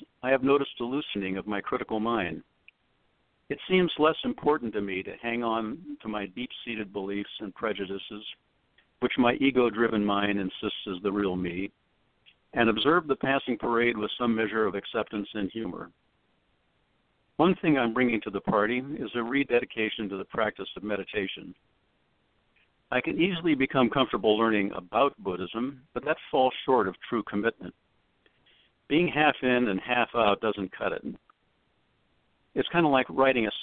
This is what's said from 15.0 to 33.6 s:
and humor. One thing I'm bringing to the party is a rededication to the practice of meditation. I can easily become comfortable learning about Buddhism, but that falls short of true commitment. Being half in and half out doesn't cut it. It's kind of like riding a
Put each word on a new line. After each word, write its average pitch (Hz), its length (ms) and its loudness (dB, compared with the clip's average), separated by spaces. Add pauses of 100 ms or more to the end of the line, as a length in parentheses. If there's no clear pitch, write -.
and 101 180 -4
humor. 87 400 -8 (1500)
One 180 180 6
thing 156 240 4
I'm 117 160 2
bringing 120 280 2
to 110 80 -8
the 95 100 -4
party 110 400 2
is 135 340 -8
a 120 80 -2
rededication 117 880 -2
to 98 80 -6
the 101 80 -8
practice 104 500 -4
of - 60 -14
meditation. 98 720 -6 (1400)
I 123 100 0
can - 180 -2
easily 170 360 2
become 131 340 2
comfortable 110 480 2
learning 107 360 2
about 117 500 0
Buddhism, 110 720 -6
but 123 100 -6
that 151 140 -2 (120)
falls 131 220 4 (140)
short 123 200 4
of 92 220 -6
true 107 140 -2
commitment. 104 520 -4 (1120)
Being 160 200 4
half 143 340 2
in 123 260 4
and 95 120 0
half 120 340 0
out 104 280 4
doesn't 104 300 -2
cut 95 200 -4
it. - 120 -6 (1500)
It's - 160 -2
kind 170 140 4
of 147 60 4
like 131 180 4
riding 127 380 2
a 101 60 -2 (100)